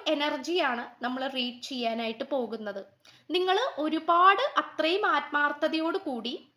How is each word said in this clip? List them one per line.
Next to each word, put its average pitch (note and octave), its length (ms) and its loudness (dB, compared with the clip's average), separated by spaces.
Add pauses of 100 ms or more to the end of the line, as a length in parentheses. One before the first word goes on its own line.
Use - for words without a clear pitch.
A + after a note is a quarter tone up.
എനർജിയാണ് D4 960 -2
നമ്മൾ B3+ 240 -2
റീഡ് B3 340 -6
ചെയ്യാനായിട്ട് A3+ 640 -4
പോകുന്നത്. G#3+ 640 -6 (460)
നിങ്ങൾ F#4 280 2 (180)
ഒരുപാട് E4+ 640 6
അത്രയും F#4+ 640 0
ആത്മാർത്ഥതയോട് D4+ 920 0
കൂടി B3 600 -8